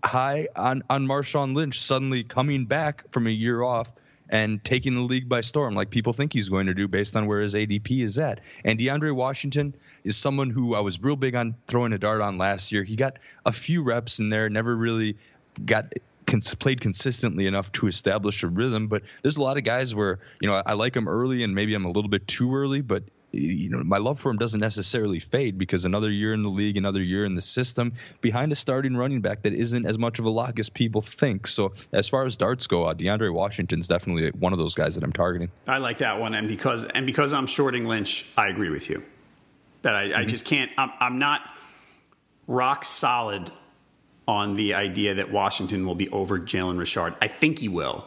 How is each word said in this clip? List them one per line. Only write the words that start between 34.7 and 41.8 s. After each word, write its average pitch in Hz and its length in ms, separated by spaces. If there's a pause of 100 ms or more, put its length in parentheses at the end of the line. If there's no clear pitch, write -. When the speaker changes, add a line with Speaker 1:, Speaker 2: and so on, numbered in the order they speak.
Speaker 1:
guys 78 220
that 78 80
I'm 71 80
targeting. 87 360 (200)
Speaker 2:
I 131 100
like 120 200
that 110 200
one. 110 160
And 107 140
because, 117 380
and 127 200
because 143 260
I'm 135 140
shorting 123 400
Lynch, 110 400 (100)
I 107 120
agree 95 220
with 73 200
you 87 140 (800)
that 113 120
I, 101 60
I 104 80
Speaker 1:
Mm-hmm. 110 180
Speaker 2:
just 113 180
can't, 135 320
I'm, 131 220
I'm 127 220
not 143 200 (1080)